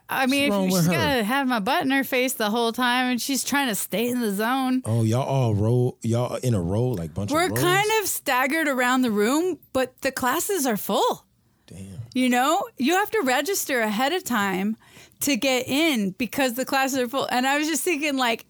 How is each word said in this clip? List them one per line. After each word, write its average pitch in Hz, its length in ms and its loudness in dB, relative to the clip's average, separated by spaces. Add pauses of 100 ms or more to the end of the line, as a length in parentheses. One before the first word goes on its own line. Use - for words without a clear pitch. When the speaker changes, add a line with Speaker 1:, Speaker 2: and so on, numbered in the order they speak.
Speaker 1:
I 262 180 0
mean, 277 240 2
Speaker 2:
What's 202 60 2
wrong 190 80 0
Speaker 1:
if 185 60 0
you, 185 60 2
Speaker 2:
with 170 80 4
Speaker 1:
she's - 100 2
Speaker 2:
her? 165 40 2
Speaker 1:
gotta 277 260 2
have 262 240 0
my 247 120 0
butt 277 240 0
in 262 60 0
her 269 140 2
face 254 300 0
the 208 160 -2
whole 233 220 0
time, 247 380 0
and 247 100 -2
she's 269 240 -2
trying 277 240 0
to 214 60 -2
stay 220 340 -2
in 247 120 -2
the 214 120 0
zone. 254 520 0
Speaker 2:
Oh, 113 180 0
y'all 117 240 2
all 131 280 2
roll, 120 480 2
y'all 120 340 0
in 123 180 0
a 95 80 0
row, 104 260 0
like, 82 260 -4
bunch 98 160 -4
Speaker 1:
We're 330 160 0
Speaker 2:
of 370 60 -4
rows? - 80 0
Speaker 1:
kind 381 280 2 (140)
of 359 60 -6
staggered 285 600 0
around 254 340 2
the 247 80 0
room, 277 480 0 (140)
but 262 300 -2
the 262 100 -2
classes 294 540 -2
are 220 100 2
full. 339 480 0 (420)
Speaker 2:
Damn. 95 320 -16 (160)
Speaker 1:
You 254 140 2
know, 269 360 2 (140)
you 285 160 2
have 403 180 0
to 440 100 0
register 285 580 0
ahead 220 320 0
of 370 120 -4
time 202 520 0 (440)
to 277 160 0
get 254 320 0
in 254 440 2
because 254 420 -2
the 254 100 -4
classes 269 340 0
are 247 80 0
full. 254 240 -2
And 247 160 0
I 277 120 2
was 302 100 -2
just 320 160 -2
thinking, 294 320 0
like, 240 340 0